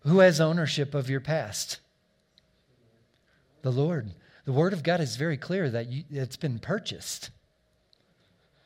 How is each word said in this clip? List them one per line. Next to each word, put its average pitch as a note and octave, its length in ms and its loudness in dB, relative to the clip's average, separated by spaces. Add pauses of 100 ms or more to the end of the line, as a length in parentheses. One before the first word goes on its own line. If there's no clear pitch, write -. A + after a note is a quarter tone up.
who E3 180 6
has E3+ 220 8
ownership D3+ 520 0
of C3+ 160 -2
your C3+ 100 0
past? B2+ 600 -4 (1800)
The C3 100 -2
Lord. C3+ 400 0 (340)
The C#3 60 -4
Word E3 220 4
of D#3 100 -6
God E3+ 180 2
is A2+ 140 -4
very D3 220 -2
clear F3 320 -2
that A#2 180 -4
you, C3 240 -8
it's C3+ 260 -6
been B2 220 -4
purchased. - 720 -8 (1400)